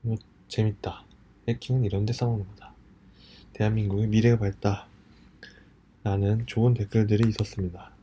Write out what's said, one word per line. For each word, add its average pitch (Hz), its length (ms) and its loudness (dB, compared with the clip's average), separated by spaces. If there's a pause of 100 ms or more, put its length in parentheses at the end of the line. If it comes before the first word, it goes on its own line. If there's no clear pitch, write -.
뭐, 113 140 -2 (300)
재밌다. - 580 -4 (440)
해킹은 127 360 -2
이런 101 220 -2
데 117 60 -2
싸우는 117 380 -4
거다. - 220 -20 (800)
대한민국의 107 520 0
미래가 110 320 4
밝다." 101 480 -2 (1160)
라는 101 420 0
좋은 120 280 2
댓글들이 110 560 2
있었습니다. 92 600 -6 (120)